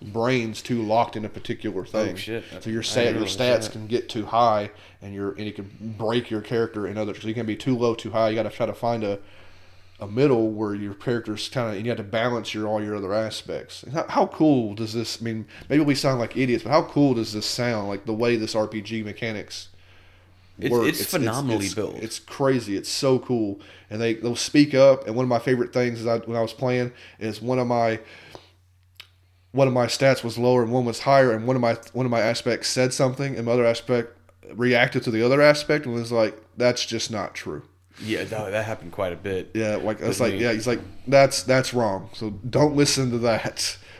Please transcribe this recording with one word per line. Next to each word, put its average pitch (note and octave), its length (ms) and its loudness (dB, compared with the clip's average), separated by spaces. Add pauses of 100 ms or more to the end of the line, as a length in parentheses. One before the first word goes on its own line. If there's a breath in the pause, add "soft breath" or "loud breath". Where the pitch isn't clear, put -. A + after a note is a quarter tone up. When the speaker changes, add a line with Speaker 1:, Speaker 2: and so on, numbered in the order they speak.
Speaker 1:
brain's A2+ 600 -2
too A#2+ 180 -2
locked A2 360 2
in G#2+ 100 -6
a - 20 -8
particular G#2 540 -6
Speaker 2:
Oh, - 20 -12
Speaker 1:
thing. G#2 320 -2
Speaker 2:
shit. A2 280 -8 (160)
Speaker 1:
So A2+ 100 -8
your A2+ 100 -2
Speaker 2:
I - 20 -4
Speaker 1:
stat-, A#2+ 220 0
Speaker 2:
didn't A#2 120 2
Speaker 1:
your G#2+ 80 -2
Speaker 2:
realize G2 120 -4
Speaker 1:
stats B2 280 2
Speaker 2:
that. G#2+ 80 -8
Speaker 1:
can G#2+ 160 -10
get A#2 200 -2
too G#2+ 160 -6
high, G#2+ 460 2 (320 loud breath)
and G2+ 100 -12
your, G2 200 -4
and G2 100 -12
it G#2 120 -8
can G2+ 140 -10 (300)
break A#2 320 0
your A2 100 -2
character G#2+ 460 -2
in G2 100 -6
other, G#2 180 -4
so G#2+ 140 -10
you A2+ 60 -4
can A#2 100 -6
be G#2+ 120 -4
too B2+ 200 0
low, A#2 180 2
too A2+ 180 -10
high. A2 180 2
You A2 60 -2
gotta G#2+ 120 -2
try A#2 160 -4
to G#2 80 -2
find A#2 320 -2
a, G2+ 140 -2 (840 loud breath)
a G#2 60 -10
middle A2+ 460 4
where G#2 220 -4
your G2+ 200 -8
character's A2+ 560 -4
kinda, A#2 220 -2
and G2+ 120 -6
you A#2+ 60 -2
have A2 80 -4
to G#2+ 60 -8
balance A2+ 500 -2
your, G#2+ 120 -4
all G#2+ 160 -2
your G#2 140 -4
other G2 160 -6
aspects. G#2 720 -6
And A#2 100 -16
how, D#3+ 160 -4
how F#3 200 2
cool C3 460 2
does A2 200 -6
this, A#2 260 -6
I A2+ 60 -8
mean, A2 180 -6 (240 loud breath)
maybe D3+ 160 4
we C#3+ 100 4
sound C3+ 260 0
like A2+ 180 -4
idiots, B2 260 2
but G#2+ 60 -6
how D#3+ 140 4
cool C#3+ 280 4
does A2 220 -2
this G#2 100 -4
sound, A#2 440 -2
like, G2+ 180 -6
the A2+ 80 -2
way A#2+ 220 2
this A2 180 -4
R G#2+ 120 2
P G#2+ 140 -6
G A2 220 -6
mechanics G#2 640 -8 (920 soft breath)
Speaker 2:
It's, - 120 -2
Speaker 1:
work? A#2+ 180 4
Speaker 2:
it's D#3 120 0
Speaker 1:
It's, - 0 -
it's, - 100 -6
Speaker 2:
phenomenally A#2+ 560 0
Speaker 1:
it's, F#2+ 80 -6
Speaker 2:
built. G#2 220 -6
Speaker 1:
it's - 220 -10
crazy. A#2+ 600 0
It's - 100 -8
so C3 300 2
cool. A2 420 -2 (300 loud breath)
And G#2+ 100 -6
they, A#2 140 2
they'll A#2+ 220 -4
speak D3 360 4
up. C3+ 340 6
And A2 80 -2
one B2+ 100 2
of B2+ 40 0
my A#2+ 100 4
favorite A#2+ 360 0
things A#2+ 260 0
is A2+ 60 -6
I, A2+ 140 2
when A#2 140 -6
I A#2 60 0
was A2+ 140 -2
playing B2 380 0 (260 loud breath)
is A2 240 -6
one B2+ 160 0
of B2 80 2
my, A#2 340 2 (1500 loud breath)
one C3+ 160 4
of B2 60 0
my B2 100 4
stats B2+ 400 2
was A#2 140 -6
lower B2 240 4
and A2+ 100 -2
one B2+ 140 2
was A#2 140 -4
higher, C3+ 320 6
and A2 140 -2
one B2+ 100 2
of B2 60 0
my, A#2 140 2 (160)
one B2+ 140 -2
of A#2+ 40 -2
my A#2 100 2
aspects A2+ 480 0
said B2+ 260 2
something, C3+ 420 0
and A2+ 80 -4
my A#2 80 2
other A#2+ 140 4
aspect A#2 500 0 (380)
reacted B2 480 4
to - 80 -2
the A2 120 2
other C3+ 200 6
aspect D3 420 6
and B2 100 -4
was A#2 180 -6
like, A2 220 2 (220)
"That's A#2+ 300 2
just A2+ 240 -4
not G2+ 240 -6
true." D2 280 -10 (400)
Speaker 2:
Yeah, G#2 220 -2
that, G#2 260 -6
that G#2+ 140 -2
happened G#2+ 280 -8
quite F#2 200 -2
a E2+ 40 -8
bit F#2 380 -4
Speaker 1:
Yeah, G#2+ 220 0
like, G#2+ 220 -2
it's F2+ 100 -4
Speaker 2:
with G2+ 120 0
Speaker 1:
like, A2 140 2
Speaker 2:
me. F#2+ 60 -2
Speaker 1:
yeah, A#2 120 2
he's A2 140 -2
like, A#2+ 140 0 (260)
"That's, C#3 360 6
that's B2+ 320 2
wrong. G#2+ 400 0
So A2 160 -6 (180)
don't C#3+ 280 4
listen C#3 340 2
to A#2+ 80 0
that." - 580 -2 (240 loud breath)